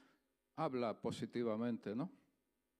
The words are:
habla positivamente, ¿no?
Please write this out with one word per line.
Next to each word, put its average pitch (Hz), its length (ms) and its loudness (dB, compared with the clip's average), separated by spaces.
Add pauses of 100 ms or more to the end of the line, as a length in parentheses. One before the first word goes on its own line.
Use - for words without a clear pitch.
(560)
habla 127 440 0
positivamente, 113 960 0
¿no? 160 160 -2 (680)